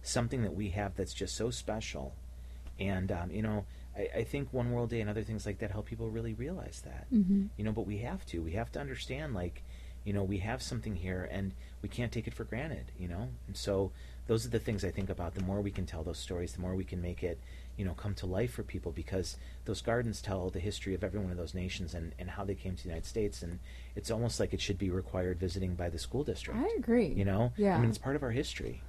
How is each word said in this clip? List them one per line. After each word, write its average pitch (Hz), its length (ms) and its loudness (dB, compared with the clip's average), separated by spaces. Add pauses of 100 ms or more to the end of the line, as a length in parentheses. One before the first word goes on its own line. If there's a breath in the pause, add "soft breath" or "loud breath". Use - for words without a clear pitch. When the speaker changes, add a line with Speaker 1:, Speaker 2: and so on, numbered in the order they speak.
Speaker 1:
something 123 400 2
that 101 100 2
we 98 160 0
have 98 260 0
that's 95 180 0
just - 220 -2
so 113 140 2
special. 110 640 -4 (680 loud breath)
And, 95 320 2
um, 87 200 0
you 107 100 0
know, 107 240 2 (320 soft breath)
I, 101 220 0
I 117 40 2
think 139 280 -2
One 120 200 2
World 120 180 2
Day 117 120 0
and 104 80 0
other 107 140 0
things 107 220 -2
like 104 140 -2
that 104 120 -2
help 104 140 -2
people 113 240 -4
really 113 240 -2
realize 139 520 -6
that. - 280 -8
Speaker 2:
Mm-hmm. 196 320 8 (120)
Speaker 1:
You 101 60 0
know, 110 80 2
but 104 160 0
we 104 120 0
have 127 280 -4
to. 85 140 -2
We 80 120 -2
have 117 200 0
to 151 60 -2
understand, 139 540 -4
like, 90 300 -2 (400 loud breath)
you 101 100 0
know, 101 100 4
we 98 160 2
have 113 220 0
something 113 340 -2
here 90 360 0
and 95 220 0 (280 loud breath)
we 101 80 -2
can't 120 220 0
take 113 160 -2
it 117 60 -4
for - 100 -6
granted, 131 560 -4
you 90 80 -2
know? 95 220 -2 (180)
And 98 80 -6
so 98 360 2 (360 loud breath)
those 113 180 4
are 123 40 -4
the 117 100 2
things 104 240 0
I 92 80 2
think 95 180 0
about. 85 260 -2
The 95 80 0
more 98 180 2
we 101 100 0
can 92 140 -2
tell 82 180 -4
those 82 140 -2
stories, 87 360 -2
the 90 80 -4
more 92 140 0
we 95 80 2
can 90 180 -2
make 87 220 -2
it, 85 160 0 (380 loud breath)
you 98 80 0
know, 87 80 0
come 101 220 -2
to - 100 -4
life 110 260 2
for 117 120 -4
people, 90 280 -4
because 87 460 -2 (280 loud breath)
those 107 160 -2
gardens 117 400 2
tell 95 280 0
the 92 100 -2
history 95 360 0
of 90 80 0
every 98 160 0
one 92 120 0
of 90 60 -2
those 85 160 -4
nations 90 400 -2
and, 82 240 -4
and 90 140 -6
how 101 120 -4
they 98 120 0
came 92 200 -4
to - 80 -8
the 92 60 -4
United 82 180 -2
States. 104 360 0
And 87 160 -4 (360 loud breath)
it's - 140 -4
almost 113 300 2
like 98 140 4
it 95 80 2
should 92 180 2
be 98 100 4
required 90 500 2
visiting 92 360 2
by 87 140 0
the 82 100 -2
school 131 240 0
district. - 360 0
Speaker 2:
I 339 180 4
agree. 233 300 6
Speaker 1:
You 101 180 4
know? 107 320 6
Speaker 2:
Yeah. 202 180 8
Speaker 1:
I 123 40 6
mean, 120 100 8
it's 107 100 2
part 135 160 0
of 147 80 2
our 123 80 2
history. - 580 0